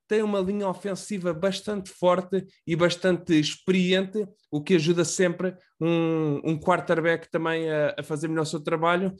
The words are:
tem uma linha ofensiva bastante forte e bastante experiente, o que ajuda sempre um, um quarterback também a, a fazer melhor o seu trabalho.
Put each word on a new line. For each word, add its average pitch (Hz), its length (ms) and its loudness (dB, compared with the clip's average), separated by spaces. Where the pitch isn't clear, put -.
tem 214 160 2
uma 202 160 0
linha 196 280 -2
ofensiva 185 640 -6
bastante 190 580 -4
forte 185 540 0
e 160 100 -2
bastante 175 640 2
experiente, 190 880 0
o 151 120 -4
que 185 140 2
ajuda 170 300 4
sempre 180 500 -2
um, 160 640 0
um 160 160 0
quarterback 165 720 0
também 160 400 -2
a, 151 300 0
a 143 40 -6
fazer 160 240 -4
melhor 160 140 -2
o 151 40 0
seu 156 140 -6
trabalho. 170 600 0